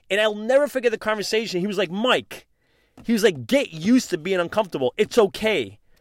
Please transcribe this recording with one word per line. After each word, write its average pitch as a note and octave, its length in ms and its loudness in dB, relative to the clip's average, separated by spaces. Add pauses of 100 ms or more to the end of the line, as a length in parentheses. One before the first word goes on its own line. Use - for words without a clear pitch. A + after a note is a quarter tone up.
And G3 100 0
I'll G#3+ 160 2
never B3 320 2
forget A#3+ 260 -2
the A3 60 -2
conversation. G#3+ 640 -2
He F#3 60 -2
was G#3 100 -4
like, F#3 140 0
"Mike," G3 560 -2 (580)
he A3+ 80 -2
was G#3+ 100 0
like, D#3 240 2
"Get B3+ 280 0
used G#3+ 340 2
to F3+ 80 -4
being F3+ 240 -2
uncomfortable. E3+ 560 -2
It's - 220 0
okay. F#3+ 600 0 (220)